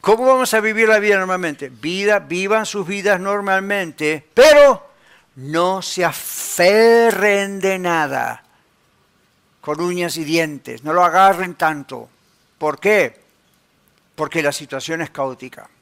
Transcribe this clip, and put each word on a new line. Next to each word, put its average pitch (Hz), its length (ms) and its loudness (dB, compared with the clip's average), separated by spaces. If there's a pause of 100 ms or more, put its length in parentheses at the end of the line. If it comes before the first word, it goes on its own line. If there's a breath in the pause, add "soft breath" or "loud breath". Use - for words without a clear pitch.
"¿Cómo 226 240 2
vamos 262 280 2
a 220 60 2
vivir 220 300 0
la 214 100 4
vida 208 180 2
normalmente?". 180 520 -4
Vida, 185 500 -2
vivan 190 460 -4
sus 202 200 -8
vidas 196 360 -2
normalmente, 190 1120 -4
pero 285 560 6 (480 soft breath)
no 170 440 -4
se 180 220 -6
aferren 202 1600 2
de 190 180 -2
nada 135 640 -4 (1200)
con 151 180 -8
uñas 175 380 -6
y 160 80 -8
dientes. 143 580 -4
No 151 80 -6
lo 175 140 4
agarren 180 500 2
tanto. 143 540 -6 (480)
¿Por 151 200 -4
qué? 190 440 0 (920)
Porque 156 280 -4
la 143 80 0
situación 147 500 -10
es 147 100 -10
caótica. 131 580 -10 (120)